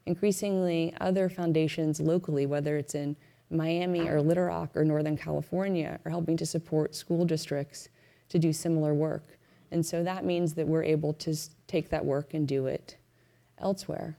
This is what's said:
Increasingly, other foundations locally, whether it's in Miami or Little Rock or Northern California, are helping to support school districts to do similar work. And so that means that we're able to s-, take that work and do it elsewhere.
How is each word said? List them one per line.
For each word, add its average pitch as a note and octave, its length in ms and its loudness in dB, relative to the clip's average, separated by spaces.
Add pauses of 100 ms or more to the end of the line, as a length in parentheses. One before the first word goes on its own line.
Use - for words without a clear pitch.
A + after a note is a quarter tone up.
Increasingly, F3+ 920 0
other F#3+ 300 2
foundations D#3+ 720 0
locally, D#3 440 2
whether D3 300 0
it's C#3+ 200 -4
in D3 200 -4 (340)
Miami E3+ 600 0
or D3+ 120 4
Little F3 240 4
Rock E3 300 -4
or D3+ 80 4
Northern D3+ 320 2
California, D#3+ 880 -2
are D#3+ 60 -8
helping E3 280 0
to D#3+ 80 -4
support D#3 500 -2
school F3 280 0
districts D#3 680 -4 (400)
to F3 100 2
do D#3+ 120 4
similar D#3 420 0
work. D#3 440 -2 (340)
And E3 140 0
so E3+ 180 -2
that F#3 220 -2
means F3 300 0
that D#3+ 120 0
we're D#3+ 160 2
able D#3 300 2
to - 180 -6
s-, D#3 200 -6 (160)
take D#3 220 -2
that D#3 140 -2
work C#3+ 300 -2
and D3+ 140 0
do C3+ 180 0
it - 320 -6 (640)
elsewhere. - 600 -6